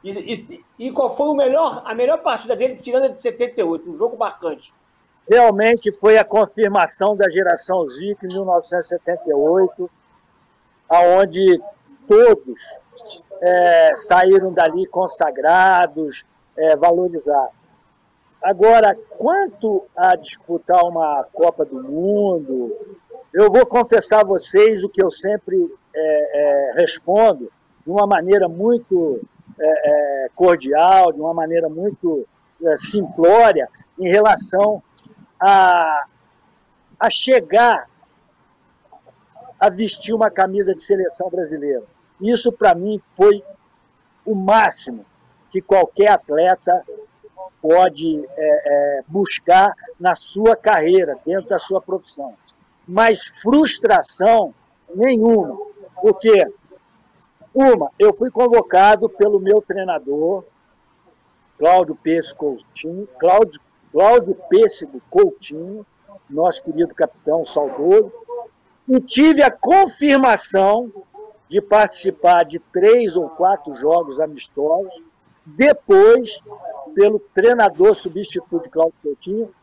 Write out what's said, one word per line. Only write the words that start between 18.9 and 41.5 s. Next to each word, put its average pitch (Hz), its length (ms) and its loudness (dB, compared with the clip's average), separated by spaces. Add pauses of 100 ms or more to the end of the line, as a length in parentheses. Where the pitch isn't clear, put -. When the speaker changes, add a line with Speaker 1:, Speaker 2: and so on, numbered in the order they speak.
Speaker 2:
quanto 226 680 -4 (100)
a 180 200 2
disputar - 680 -4
uma 156 480 -4
Copa 165 320 -2
do 135 120 -8
Mundo, 147 1000 -6 (560)
eu 190 200 2
vou 247 160 4
confessar 226 540 2
a 208 40 4
vocês 196 580 0
o 196 60 -6
que 196 140 -2
eu 170 80 0
sempre, 190 600 -4 (220)
é, 147 800 -2
é, - 80 -
respondo 175 720 0 (340)
de 160 60 -10
uma 202 160 0
maneira 190 400 2
muito, 175 760 -2 (380)
é, 147 680 -2
é, 123 80 -10
cordial, 175 800 2
de 147 80 -10
uma 160 160 -6
maneira 165 340 -4
muito, 160 560 -6 (380)
é, 160 140 0
simplória, 185 880 2 (320)
em 185 100 -4
relação 202 720 0 (560)
a, 175 680 2 (920)
a 226 120 0
chegar 226 800 0 (1700)
a 202 100 2
vestir 208 440 -6
uma 220 160 0
camisa 190 440 -2
de - 80 -8
seleção 185 480 -4
brasileira. 147 540 -6 (380)